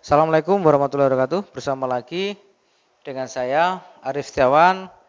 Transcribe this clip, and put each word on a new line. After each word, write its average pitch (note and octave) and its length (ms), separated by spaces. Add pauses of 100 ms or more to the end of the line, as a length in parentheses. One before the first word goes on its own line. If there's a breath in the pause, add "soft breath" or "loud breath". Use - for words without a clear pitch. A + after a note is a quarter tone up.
Assalamualaikum D#3+ 560
warahmatullahi C#3+ 560
wabarakatuh. C#3 400
Bersama C3 320
lagi E3+ 480 (720)
dengan C3 160
saya, C#3 560 (240)
Arif C3+ 240
Setiawan E3+ 640 (180)